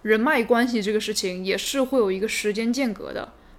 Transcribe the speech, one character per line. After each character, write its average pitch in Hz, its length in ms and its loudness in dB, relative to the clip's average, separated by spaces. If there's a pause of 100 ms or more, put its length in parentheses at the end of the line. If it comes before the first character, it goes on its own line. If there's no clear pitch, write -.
人 214 140 4
脉 254 240 2
关 233 240 4
系 240 160 0
这 202 120 -2
个 214 60 2
事 214 140 -4
情 185 300 -4
也 190 140 -2
是 269 260 0
会 262 160 0
有 208 100 4
一 190 100 -2
个 208 80 -2
时 208 260 -2
间 226 180 0
间 240 220 0
隔 69 180 -10
的， - 220 -8 (260)